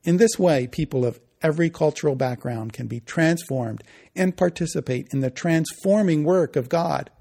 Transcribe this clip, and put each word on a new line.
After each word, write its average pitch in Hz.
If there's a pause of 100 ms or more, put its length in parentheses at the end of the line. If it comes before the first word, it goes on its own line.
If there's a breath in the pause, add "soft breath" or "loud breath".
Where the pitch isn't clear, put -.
In 170
this 226
way, 147
people 135
of 120 (240)
every 160
cultural 151
background 123
can 117
be 120
transformed 135 (320 loud breath)
and 185
participate 160
in 139
the 131
transforming 165
work 170
of 127
God. 165 (100)